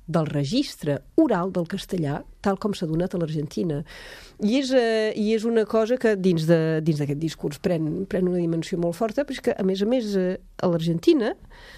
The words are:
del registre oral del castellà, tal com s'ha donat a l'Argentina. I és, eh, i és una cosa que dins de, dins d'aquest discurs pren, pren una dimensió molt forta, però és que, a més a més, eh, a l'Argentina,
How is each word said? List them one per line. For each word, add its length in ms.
del 240
registre 680
oral 340
del 140
castellà, 540
tal 220
com 140
s'ha 100
donat 280
a 40
l'Argentina. 640
I 140
és, 160
eh, 420
i 160
és 100
una 220
cosa 320
que 180
dins 300
de, 400
dins 160
d'aquest 160
discurs 400
pren, 480
pren 240
una 80
dimensió 400
molt 160
forta, 300
però 100
és 80
que, 160
a 80
més 160
a 80
més, 240
eh, 240
a 80
l'Argentina, 640